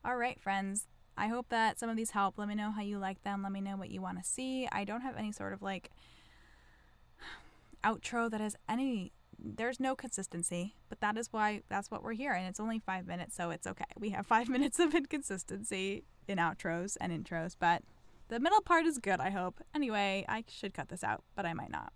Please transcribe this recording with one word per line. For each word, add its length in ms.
All 140
right, 220
friends. 480
I 100
hope 220
that 300
some 100
of 60
these 160
help. 260
Let 100
me 80
know 160
how 100
you 180
like 240
them. 180
Let 120
me 80
know 160
what 120
you 120
wanna 220
see. 480
I 120
don't 180
have 140
any 160
sort 220
of, 80
like, 280
outro 460
that 120
has 140
any, 440
there's 400
no 160
consistency, 800
but 100
that 180
is 140
why, 380
that's 220
what 120
we're 100
here. 200
And 140
it's 120
only 200
five 280
minutes, 280
so 160
it's 160
okay. 180
We 120
have 180
five 220
<laughs> 60
minutes 240
of 140
inconsistency 1080
in 100
outros 640
and 120
intros, 460
but 260
the 120
middle 220
part 240
is 120
good, 220
I 100
hope. 320
Anyway, 540
I 200
should 260
cut 160
this 140
out, 200
but 100
I 80
might 180
not. 240